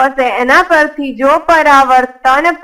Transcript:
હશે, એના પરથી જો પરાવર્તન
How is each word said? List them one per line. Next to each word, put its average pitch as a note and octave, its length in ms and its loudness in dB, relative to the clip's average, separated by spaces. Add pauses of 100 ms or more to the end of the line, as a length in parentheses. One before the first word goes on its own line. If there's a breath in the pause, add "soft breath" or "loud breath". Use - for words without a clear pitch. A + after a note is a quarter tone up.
હશે, C4 260 -2 (140)
એના D4 300 0
પરથી D4+ 500 -2
જો C#4 100 2 (160)
પરાવર્તન C4+ 960 0 (180)